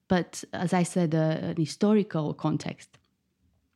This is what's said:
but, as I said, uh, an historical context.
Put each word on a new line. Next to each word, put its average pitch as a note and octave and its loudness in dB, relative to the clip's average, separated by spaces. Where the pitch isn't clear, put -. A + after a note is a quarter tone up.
but, - -2
as F3 -2
I F3+ 4
said, E3 0
uh, D#3+ 2
an D#3 0
historical E3+ 0
context. - -6